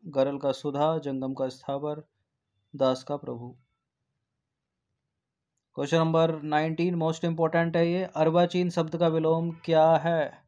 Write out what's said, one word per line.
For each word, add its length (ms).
गरल 320
का 140
सुधा, 460
जंगम 360
का 140
स्थावर, 560
दास 260
का 140
प्रभु। 400
क्वेश्चन 240
नंबर 440
नाइनटीन 580
most 240
important 520
है 120
ये। 160
अर्वाचीन 680
शब्द 260
का 120
विलोम 440
क्या 440
है? 520